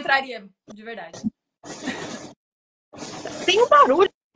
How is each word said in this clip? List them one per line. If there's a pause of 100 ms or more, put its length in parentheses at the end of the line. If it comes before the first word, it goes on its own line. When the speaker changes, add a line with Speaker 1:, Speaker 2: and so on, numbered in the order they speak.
Speaker 1:
entraria, (240)
de
verdade. (2250)
Speaker 2:
Tem
um
barulho (260)